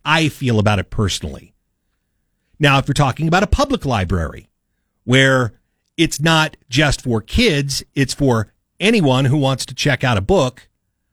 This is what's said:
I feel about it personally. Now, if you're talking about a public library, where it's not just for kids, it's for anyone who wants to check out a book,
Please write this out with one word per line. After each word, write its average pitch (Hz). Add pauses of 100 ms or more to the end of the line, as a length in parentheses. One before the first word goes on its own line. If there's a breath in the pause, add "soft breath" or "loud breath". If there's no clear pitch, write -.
I 156
feel 120
about 101
it 90
personally. 85 (1040)
Now, 143
if -
you're 143
talking 147
about 180
a 202
public 277
library, 92 (540)
where 131 (440)
it's 160
not 160 (120)
just 135
for 113
kids, 143 (100)
it's 135
for 120 (260)
anyone 156
who 135
wants 135
to 131
check 139
out 123
a 92
book, 139 (440)